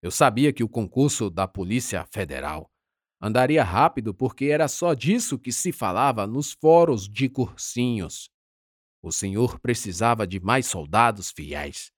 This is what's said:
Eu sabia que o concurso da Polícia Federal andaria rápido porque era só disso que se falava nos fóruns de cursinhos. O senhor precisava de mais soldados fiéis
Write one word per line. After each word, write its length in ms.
Eu 80
sabia 420
que 120
o 40
concurso 600
da 160
Polícia 600
Federal 640
andaria 420
rápido 500
porque 340
era 200
só 280
disso 440
que 140
se 200
falava 540
nos 260
fóruns 560
de 200
cursinhos. 1000
O 120
senhor 480
precisava 680
de 140
mais 260
soldados 640
fiéis 680